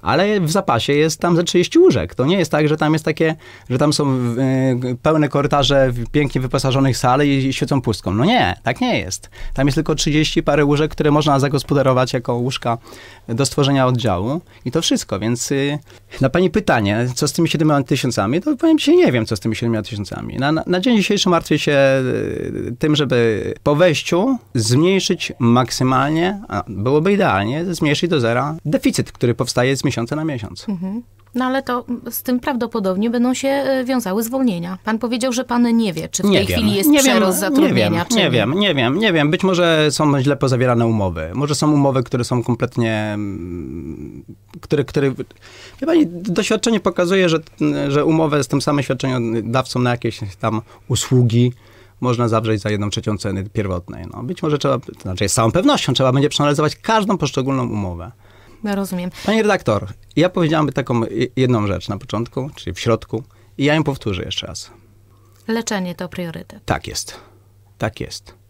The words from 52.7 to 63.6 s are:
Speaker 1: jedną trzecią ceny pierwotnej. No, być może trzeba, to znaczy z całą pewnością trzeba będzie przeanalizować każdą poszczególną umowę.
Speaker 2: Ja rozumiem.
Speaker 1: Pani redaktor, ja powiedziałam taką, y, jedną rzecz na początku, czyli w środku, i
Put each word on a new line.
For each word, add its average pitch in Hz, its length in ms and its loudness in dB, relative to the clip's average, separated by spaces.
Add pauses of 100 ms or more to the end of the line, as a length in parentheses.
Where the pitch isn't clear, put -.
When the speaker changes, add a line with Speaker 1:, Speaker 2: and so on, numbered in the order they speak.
Speaker 1:
jedną 104 200 -2
trzecią 107 280 -4
ceny 95 340 -6
pierwotnej. 87 520 -6 (100)
No, 104 80 -10
być 139 200 -8
może 151 160 0
trzeba, 135 200 0
to - 140 -12 (100)
znaczy 98 260 -4
z - 60 -2
całą 113 180 2
pewnością 240 420 2
trzeba 131 180 2
będzie 139 160 2
przeanalizować 147 480 0
każdą 214 420 0
poszczególną 131 500 -2
umowę. 95 440 -6 (520)
Speaker 2:
Ja 208 100 -2
rozumiem. 180 360 -4 (160)
Speaker 1:
Pani 214 160 2
redaktor, 180 440 0 (300)
ja 165 120 4
powiedziałam 160 440 0
taką, 120 320 0
y, 123 320 -4
jedną 123 300 2
rzecz 90 220 -4
na 98 100 -4
początku, 127 560 -6
czyli - 200 -10
w - 60 -12
środku, 110 420 -2 (360)
i 135 60 -2